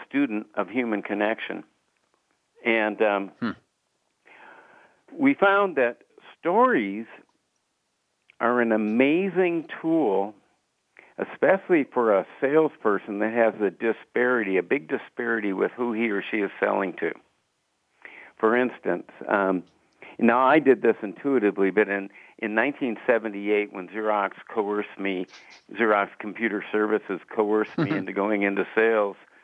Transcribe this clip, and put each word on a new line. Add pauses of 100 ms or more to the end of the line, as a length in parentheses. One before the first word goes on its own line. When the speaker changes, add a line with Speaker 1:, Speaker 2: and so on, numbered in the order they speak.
Speaker 1:
student
of
human
connection. (1000)
And,
um, (120)
Speaker 2:
Hmm. (1600)
Speaker 1:
we
found
that (360)
stories (1300)
are
an
amazing (120)
tool, (840)
especially (120)
for
a (160)
salesperson
that
has
a
disparity,
a
big
disparity
with
who
he
or
she
is (100)
selling (100)
to. (1200)
For (100)
instance, (160)
um, (560)
now
I
did
this
intuitively,
but
in, (280)
in
nineteen (100)
seventy-eight,
when
Xerox (140)
coerced
me, (460)
Xerox
Computer
Services
coerced
me
Speaker 2:
<laughs>
Speaker 1:
into
going
into (100)
sales, (280)